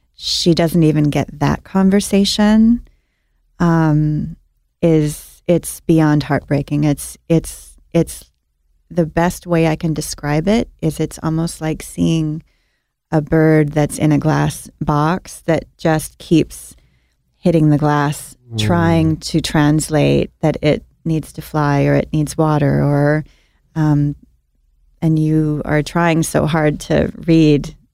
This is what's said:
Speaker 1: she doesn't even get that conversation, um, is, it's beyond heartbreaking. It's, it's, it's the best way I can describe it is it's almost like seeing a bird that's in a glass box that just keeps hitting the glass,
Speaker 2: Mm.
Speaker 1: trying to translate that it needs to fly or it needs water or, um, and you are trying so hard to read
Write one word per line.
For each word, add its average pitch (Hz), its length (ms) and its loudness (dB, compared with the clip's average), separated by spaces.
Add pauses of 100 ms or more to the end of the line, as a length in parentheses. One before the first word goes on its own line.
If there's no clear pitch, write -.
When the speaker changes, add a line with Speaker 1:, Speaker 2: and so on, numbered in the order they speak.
(160)
Speaker 1:
she - 380 -2
doesn't 165 300 2
even 151 220 2
get 147 340 -2
that 143 240 0
conversation, 208 1200 2 (760)
um, 156 760 0 (460)
is, 156 680 0
it's 170 340 -2
beyond 151 420 2
heartbreaking. 147 600 -4
It's, - 340 -4 (100)
it's, - 500 -4 (160)
it's - 360 -2 (600)
the 165 160 -2
best 170 420 -4
way 165 200 0
I 156 100 -2
can 160 160 -4
describe 151 540 -4
it 226 200 0 (140)
is 156 180 -4
it's 156 240 -6
almost 160 380 -4
like 156 220 -6
seeing 160 600 -2 (680)
a 156 100 0
bird 156 500 2
that's 151 260 -2
in 151 140 2
a 147 60 4
glass 147 520 -2 (120)
box 156 600 -2
that - 240 -2 (120)
just 156 400 -2
keeps - 580 -2 (640)
hitting 160 320 2
the 147 80 4
glass, 147 580 -2 (160)
Speaker 2:
Mm. 113 80 -8
Speaker 1:
trying 160 580 2
to - 240 -4
translate 147 960 0
that 156 240 0
it 151 200 0 (220)
needs 156 280 -4
to - 100 -16
fly 143 400 0
or 143 100 2
it 139 180 -2
needs 151 240 -2
water 147 480 0
or, 147 400 0 (520)
um, 147 400 0 (880)
and 160 160 2
you 156 460 0
are 151 180 0
trying 165 400 0
so - 240 0
hard 151 320 0
to - 320 -2 (160)
read 156 480 4 (180)